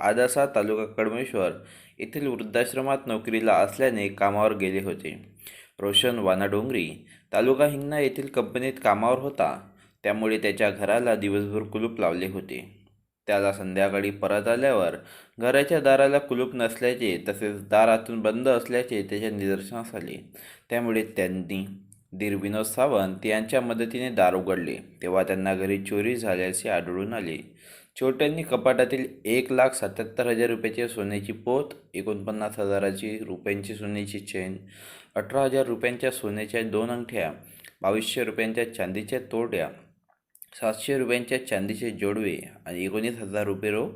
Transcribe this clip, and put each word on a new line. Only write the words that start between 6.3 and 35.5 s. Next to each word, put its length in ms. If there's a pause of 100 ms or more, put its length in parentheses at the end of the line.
तालुका 340
हिंगणा 340
येथील 260
कंपनीत 460 (120)
कामावर 340
होता, 500 (360)
त्यामुळे 340
त्याच्या 320
घराला 440
दिवसभर 480
कुलूप 380
लावले 260
होते. 540 (460)
त्याला 260
संध्याकाळी 580
परत 380
आल्यावर 480 (420)
घराच्या 420
दाराला 380
कुलूप 360
नसल्याचे 720
तसेच 400
दारातून 520
बंद 280
असल्याचे 540
त्याच्या 280
निदर्शनास 640
आले. 220 (540)
त्यामुळे 320
त्यांनी 640 (480)
धीर 200
विनोद 300
सावंत 600
यांच्या 340
मदतीने 500
दार 240
उघडले, 420 (260)
तेव्हा 200
त्यांना 320
घरी 300
चोरी 320
झाल्याचे 520
आढळून 440
आले. 240 (600)
चोरट्यांनी 460
कपाटातील 640 (180)
एक 280
लाख 180
सत्याहत्तर 560
हजार 240
रुपयाची 380
सोन्याची 440
पोत, 320 (300)
एकोणपन्नास 640
हजाराची 600
रुपयांची 560
सोन्याची 460
चेन, 360 (580)
अठरा 280
हजार 240